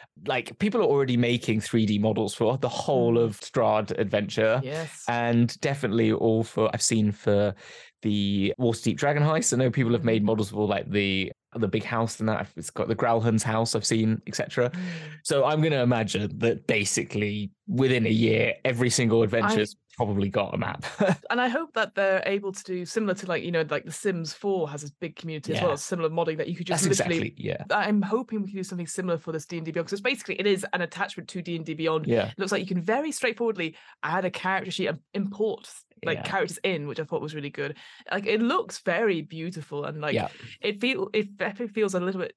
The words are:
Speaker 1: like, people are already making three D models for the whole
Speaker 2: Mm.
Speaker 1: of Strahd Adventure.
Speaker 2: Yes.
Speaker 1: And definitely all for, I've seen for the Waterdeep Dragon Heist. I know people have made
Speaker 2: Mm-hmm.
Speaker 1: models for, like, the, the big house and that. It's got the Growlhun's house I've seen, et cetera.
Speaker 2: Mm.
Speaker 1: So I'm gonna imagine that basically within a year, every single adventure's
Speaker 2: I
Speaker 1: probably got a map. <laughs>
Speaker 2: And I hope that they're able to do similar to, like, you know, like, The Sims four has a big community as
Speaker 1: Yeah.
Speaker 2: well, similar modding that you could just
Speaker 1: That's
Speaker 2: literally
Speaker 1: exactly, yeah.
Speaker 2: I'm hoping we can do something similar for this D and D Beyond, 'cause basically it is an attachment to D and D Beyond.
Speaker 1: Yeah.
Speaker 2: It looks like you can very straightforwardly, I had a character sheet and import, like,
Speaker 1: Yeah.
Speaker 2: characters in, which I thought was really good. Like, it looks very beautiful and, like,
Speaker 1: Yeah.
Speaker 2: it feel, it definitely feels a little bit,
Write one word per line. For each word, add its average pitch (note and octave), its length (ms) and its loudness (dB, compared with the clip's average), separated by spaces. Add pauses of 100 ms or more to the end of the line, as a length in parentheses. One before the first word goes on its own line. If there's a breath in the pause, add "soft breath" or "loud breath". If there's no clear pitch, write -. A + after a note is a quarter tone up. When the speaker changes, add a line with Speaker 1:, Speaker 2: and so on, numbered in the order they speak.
(260 loud breath)
Speaker 1:
like, C3 320 -4
people G#3+ 220 2
are F#3 40 4
already C3+ 320 4
making A#2+ 440 2
three A2 260 2
D G#2 120 2
models G#2+ 360 0
for A#2 220 2
the B2+ 140 -2
whole A#2+ 460 2
Speaker 2:
Mm. A#2 80 6
Speaker 1:
of G#2+ 160 -2
Strahd G#2+ 580 2
Adventure. G#2+ 680 2
Speaker 2:
Yes. D3+ 440 -8
Speaker 1:
And A#2 520 2
definitely A#2 500 2
all A2 320 4
for, A2 300 0
I've - 100 -4
seen G#2+ 300 2
for G2+ 420 2 (480 loud breath)
the G2+ 560 0
Waterdeep A#2 380 0
Dragon D3 260 2
Heist. D#3 300 2
I B2 40 0
know B2+ 140 4
people A#2+ 220 2
have A2+ 120 2
made A2+ 180 4
Speaker 2:
Mm-hmm. G#2 40 2
Speaker 1:
models G#2+ 240 2
for, G#2 160 0
like, G2 240 0
the, G2 420 2 (220)
the A2 140 0
big G#2+ 160 -2
house A2+ 360 -2
and A2 80 0
that. G#2 280 -2
It's E2 140 -10
got - 180 -2
the A2+ 80 0
Growlhun's A2+ 460 2
house A2+ 320 0
I've G#2+ 120 -2
seen, A2 400 2
et - 80 -10
cetera. - 360 0
Speaker 2:
Mm. F3+ 100 -8 (440 loud breath)
Speaker 1:
So C#3 200 2
I'm D#3 180 2
gonna D3 200 4
imagine A2+ 560 2
that A2+ 280 0
basically G#2 840 -2 (180)
within B2 380 4
a A2 40 2
year, A2+ 440 4 (100)
every B2 260 2
single A#2 320 6
adventure's G#2+ 520 2
Speaker 2:
I - 220 -20
Speaker 1:
probably G2+ 320 0
got G2+ 260 -2
a - 40 -2
map. - 260 -4 (160)
<laughs> F#3+ 300 2
Speaker 2:
And A#3+ 100 2
I B3+ 80 2
hope D#4 240 -2
that G#3+ 220 -2
they're G3 320 2
able G3 260 -2
to - 100 -14
do F3+ 220 -6
similar G3+ 300 -2
to, G3 120 -6
like, E3 160 -2
you E3+ 80 -4
know, D#3+ 200 2
like, D3 160 -2
The D#3+ 60 -10
Sims E3+ 420 -4
four F#3+ 340 -2
has D3 160 -10
a C#3+ 160 -14
big E3 160 -8
community D#3+ 380 -8
as D3 60 0
Speaker 1:
Yeah. F3+ 80 2
Speaker 2:
well, D3 100 2
similar E3 320 -2
modding E3 260 0
that D#3 120 -2
you F3 60 -4
could E3+ 120 -6
just F3 180 2
Speaker 1:
That's D#3+ 160 4
Speaker 2:
literally E3+ 280 0
Speaker 1:
exactly, - 160 -10
yeah. - 260 -4
Speaker 2:
I'm G3+ 320 4
hoping G#3+ 400 -2
we F#3+ 60 -6
can G3 100 -10
do F#3 40 -6
something F3 240 -8
similar F3+ 320 -2
for D#3+ 140 -8
this D#3 140 -6
D F3 100 -8
and D#3+ 100 -6
D E3 60 -6
Beyond, E3+ 160 -4
'cause G3 140 -4
basically B3 360 -2
it G3 80 -2
is G3 180 2 (100)
an F3+ 80 -2
attachment F3 480 -6
to F3 120 -8
D E3+ 140 -6
and D#3+ 80 -8
D D#3+ 100 -6
Beyond. D#3+ 320 0
Speaker 1:
Yeah. A#2 220 2
Speaker 2:
It - 100 -12
looks G3 140 -4
like G3+ 80 0
you F#3+ 80 -6
can F3+ 140 -2
very C4+ 280 0
straightforwardly, A3+ 640 -2 (280 loud breath)
I D3+ 80 -4
had F#3 160 0
a F3+ 40 -2
character F#3+ 400 -2
sheet F3+ 180 -2
and D#3+ 120 -4 (140)
import, G3+ 540 -4 (360)
like, D#3+ 140 -2
Speaker 1:
Yeah. - 40 -8
Speaker 2:
characters E3+ 400 -2
in, D#3+ 240 -2
which C#3+ 140 -6
I D#3 40 -6
thought D3+ 180 -4
was D3+ 120 -8
really C#3+ 160 -8
good. C#3+ 260 -6 (360 loud breath)
Like, G3 140 -2
it G#3+ 160 2
looks - 380 0
very F3+ 420 0
beautiful D#3 640 -8
and, D3+ 160 -8
like, D3+ 120 -2
Speaker 1:
Yeah. - 140 0 (320 loud breath)
Speaker 2:
it G#3 200 -4
feel, B3 340 -2
it G#3+ 240 -2
definitely G3+ 340 -6
feels G3+ 220 0
a F3+ 60 0
little F#3 200 -2
bit, - 160 -8